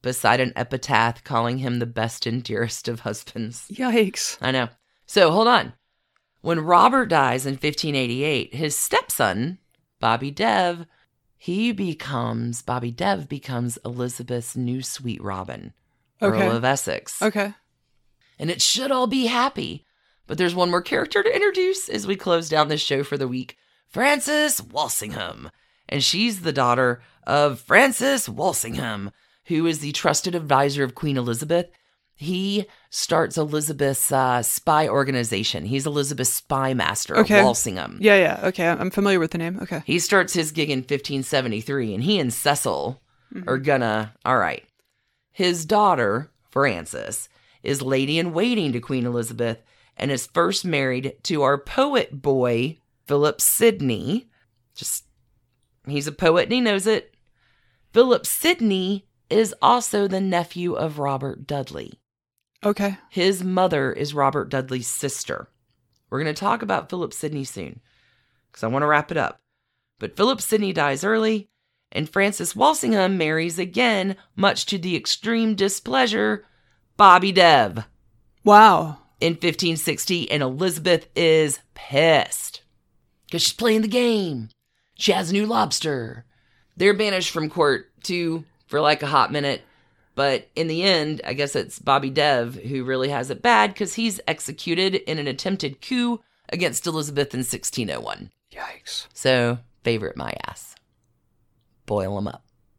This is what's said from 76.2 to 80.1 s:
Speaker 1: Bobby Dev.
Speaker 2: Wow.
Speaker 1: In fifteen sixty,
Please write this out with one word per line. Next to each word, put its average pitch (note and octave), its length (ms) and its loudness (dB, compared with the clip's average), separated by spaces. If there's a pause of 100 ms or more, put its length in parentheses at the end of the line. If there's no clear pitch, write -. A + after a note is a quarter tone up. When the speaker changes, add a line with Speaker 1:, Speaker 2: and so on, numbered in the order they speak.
Speaker 1:
Bobby F#3+ 360 8
Dev. C#3 520 6 (600)
Speaker 2:
Wow. G3 540 8 (220)
Speaker 1:
In E3 160 0
fifteen E3 400 0
sixty, E3 540 -2